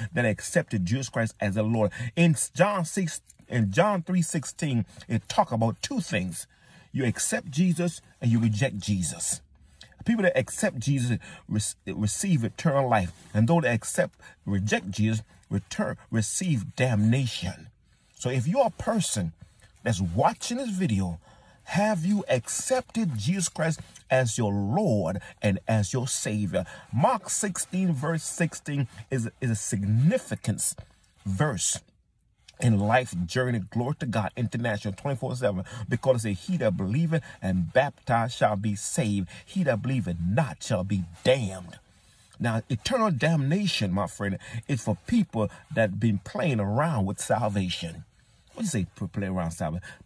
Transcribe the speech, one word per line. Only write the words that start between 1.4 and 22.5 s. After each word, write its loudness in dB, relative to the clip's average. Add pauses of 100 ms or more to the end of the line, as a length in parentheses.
the 2
Lord. 2 (260)
In 6 (180)
John 2
six, -4 (260)
in 0
John 2
three 0
sixteen, -2 (220)
it -2
talk 0
about 0
two -4
things. -4 (440)
You -2
accept -2
Jesus 0 (180)
and 2
you 4
reject 0
Jesus. -2 (640)
People 2
that 4
accept 0
Jesus 2 (280)
rec-, -2 (120)
receive 0
eternal 0
life. 2 (200)
And 6
those 6
that 2
accept, -2 (260)
reject 0
Jesus, 2 (260)
return, -4 (160)
receive 0
damnation. 0 (440)
So -4
if 0
you're 4
a 0
person 0 (500)
that's 0
watching 0
this -4
video, 0 (440)
have 2
you 2
accepted 0